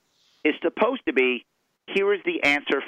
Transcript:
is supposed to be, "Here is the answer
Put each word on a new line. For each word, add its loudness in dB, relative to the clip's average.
is 2
supposed 0
to -2
be, 0
"Here 0
is -2
the -4
answer 0